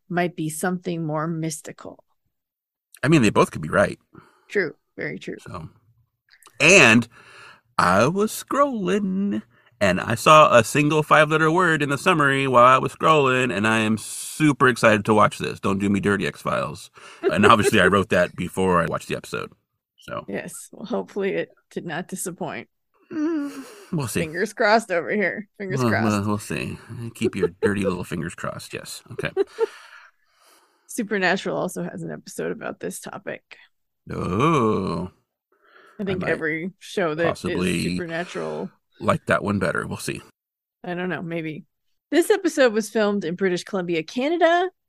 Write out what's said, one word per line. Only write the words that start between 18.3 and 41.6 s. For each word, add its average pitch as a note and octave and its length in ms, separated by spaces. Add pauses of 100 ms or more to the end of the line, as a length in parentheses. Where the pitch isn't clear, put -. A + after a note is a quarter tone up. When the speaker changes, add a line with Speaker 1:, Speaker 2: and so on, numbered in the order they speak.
Speaker 2:
before F2+ 460
I E2 60
watched D2+ 220
the C#2 80
episode. - 360 (460)
So - 300
Speaker 1:
Yes. - 440
Well, - 140
hopefully G3 460
it E3 180 (200)
did G3+ 140
not E3+ 240
disappoint. E3+ 600 (440)
Speaker 2:
Mm, D4 520 (280)
we'll D3 160
see. - 120
Speaker 1:
Fingers E3+ 320
crossed A3 380
over E3 200
here. F3+ 380 (100)
Fingers F3+ 220
Speaker 2:
We'll, A#2+ 100
Speaker 1:
crossed. G#2+ 140
Speaker 2:
we'll, G#2 220
we'll G#2+ 120
see. - 400 (360)
Keep - 220
your F2 140 (100)
dirty G2+ 220
little F#2 200
fingers E2+ 320
crossed. - 380
Yes. - 300 (100)
Okay. - 240
<laughs> - 1500
Speaker 1:
Supernatural F#3 720
also F3 260
has F3 200
an E3 80
episode D#3+ 420
about - 280
this - 200
topic. - 420 (680)
Speaker 2:
Oh. F#2 1000 (880)
Speaker 1:
I G#3 60
think F#3 180
Speaker 2:
I E3+ 40
might D#3+ 60
Speaker 1:
every D#3+ 460
show E3+ 360
that D#3+ 80
is - 60
Speaker 2:
possibly F3 680
Speaker 1:
Supernatural E3 760 (300)
Speaker 2:
like G2 260
that - 180
one G2+ 140
better. - 280
We'll - 120
see. - 240 (600)
Speaker 1:
I F3 120
don't F3+ 140
know. E3 140
Maybe. E3 420 (460)